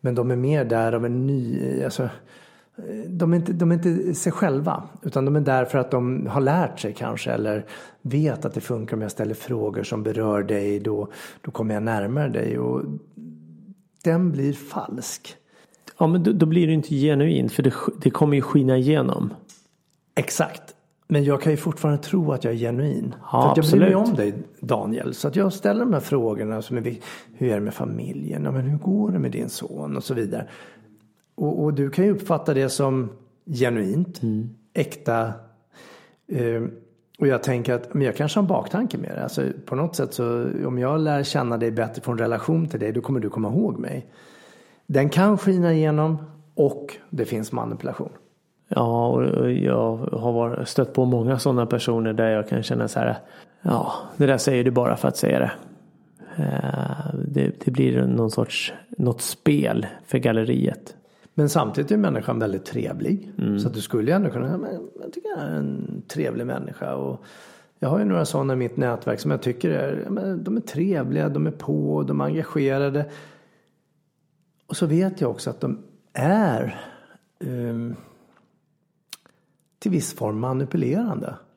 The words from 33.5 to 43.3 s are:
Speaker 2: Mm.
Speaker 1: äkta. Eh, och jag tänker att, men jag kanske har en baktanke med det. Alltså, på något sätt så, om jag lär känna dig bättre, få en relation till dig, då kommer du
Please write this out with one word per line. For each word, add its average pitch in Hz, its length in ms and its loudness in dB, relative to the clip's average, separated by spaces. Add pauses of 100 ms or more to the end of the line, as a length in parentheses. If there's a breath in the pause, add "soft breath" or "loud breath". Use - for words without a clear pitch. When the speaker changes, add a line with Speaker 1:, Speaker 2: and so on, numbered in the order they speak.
Speaker 2:
Mm. 110 260 -2 (260)
Speaker 1:
äkta. 113 580 -2 (960 loud breath)
Eh, 117 340 -2 (560)
och 147 80 4
jag 131 160 4
tänker 123 320 0
att, - 200 -6
men 143 120 2
jag 117 100 -2
kanske 147 220 0
har 208 40 4
en 185 60 2
baktanke - 500 0
med - 120 -8
det. - 120 -8
Alltså, - 200 -4 (240)
på - 100 -6
något 165 200 -2
sätt 131 180 -2
så, 120 320 -2 (200)
om 127 120 -2
jag 139 220 0
lär 147 220 0
känna 123 360 0
dig 117 120 2
bättre, 113 320 -4
få 123 100 -4
en 113 60 -2
relation 117 500 0
till 104 120 -6
dig, 107 120 -2
då 120 80 0
kommer 127 200 -2
du 104 100 -4